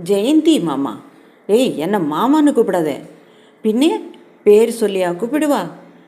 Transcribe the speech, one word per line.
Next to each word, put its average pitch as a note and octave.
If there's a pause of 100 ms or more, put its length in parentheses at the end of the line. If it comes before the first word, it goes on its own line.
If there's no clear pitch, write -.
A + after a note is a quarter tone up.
"ஜெயந்தி C4
மாமா." C3+ (460)
"ஏய், G#3+
என்ன F#3+
மாமான்னு A#3+
கூப்பிடாதே." F3 (640)
"பின்னே A#3+ (520)
பேர் A3+
சொல்லியா F#3+
கூப்பிடுவா?" A#3+ (440)